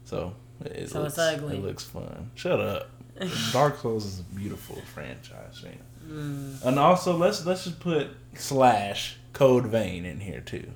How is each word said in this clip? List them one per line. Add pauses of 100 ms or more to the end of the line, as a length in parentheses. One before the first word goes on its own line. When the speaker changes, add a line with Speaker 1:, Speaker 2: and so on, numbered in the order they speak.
Speaker 1:
So (300)
it,
it
Speaker 2:
So
Speaker 1:
looks,
Speaker 2:
it's
ugly.
Speaker 1:
it
looks
fun.
Shut
up. (320)
Speaker 2:
<laughs>
Speaker 1:
Dark
Souls
is
a (120)
beautiful (180)
franchise,
Shayna. (280)
Speaker 2:
Mm.
Speaker 1:
And
also,
let's,
let's
just
put (280)
slash (160)
Code
Vein
in
here,
too.